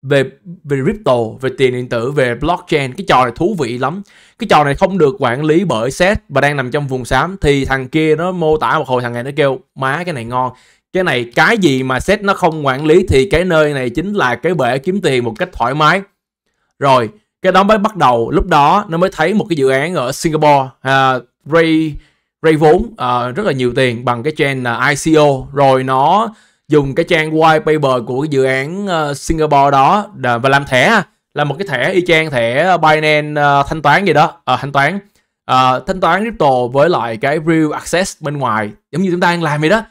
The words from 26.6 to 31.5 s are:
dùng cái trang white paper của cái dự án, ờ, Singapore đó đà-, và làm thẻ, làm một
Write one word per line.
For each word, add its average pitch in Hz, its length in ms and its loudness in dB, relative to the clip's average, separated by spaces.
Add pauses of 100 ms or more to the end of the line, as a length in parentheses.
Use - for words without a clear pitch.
dùng 143 260 2
cái 170 100 0
trang 156 260 0
white 156 300 4
paper 139 460 0
của 131 140 -4
cái 156 80 -4
dự 135 160 0
án, 143 420 -4
ờ, 156 280 -2
Singapore 143 560 2
đó 156 440 2
đà-, 123 240 -2
và 127 100 0
làm 139 160 2
thẻ, 151 380 2 (320)
làm 143 140 -2
một 139 100 -4